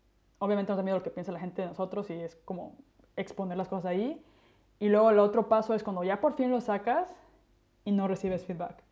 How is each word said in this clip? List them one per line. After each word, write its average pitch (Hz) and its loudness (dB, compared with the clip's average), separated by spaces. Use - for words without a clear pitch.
obviamente 202 0
nos 196 0
da 190 -2
miedo 190 0
lo 180 -6
que 175 -6
piensa 180 -8
la 165 -10
gente 180 -6
de 180 -4
nosotros 185 -6
y 165 -8
es 165 -10
como - -12
exponer 190 -6
las 185 -4
cosas 185 -4
ahí. 214 -2
Y 208 0
luego 214 8
el 208 8
otro 208 4
paso 220 2
es 214 -2
cuando 185 -4
ya 190 0
por 294 2
fin 254 0
lo 247 2
sacas 240 0
y 208 0
no 196 2
recibes 185 -2
feedback. - -10